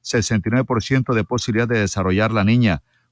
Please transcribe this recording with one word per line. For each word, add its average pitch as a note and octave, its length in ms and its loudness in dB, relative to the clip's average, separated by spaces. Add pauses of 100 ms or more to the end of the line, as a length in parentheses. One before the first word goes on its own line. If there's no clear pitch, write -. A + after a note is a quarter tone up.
sesenta A2 480 -2
y G#2+ 40 0
nueve B2+ 120 2
por A#2 180 -2
ciento C3 300 -2
de G#2+ 100 0
posibilidad A#2 460 -2
de A#2 120 0
desarrollar G2 520 0
la G#2 120 0
niña, A2 380 2 (300)